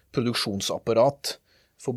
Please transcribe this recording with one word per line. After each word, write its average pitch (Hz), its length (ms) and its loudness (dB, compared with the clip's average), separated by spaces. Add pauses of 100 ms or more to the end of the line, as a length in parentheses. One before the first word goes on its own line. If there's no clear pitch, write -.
(160)
produksjonsapparat 117 1160 0 (500)
for - 140 -4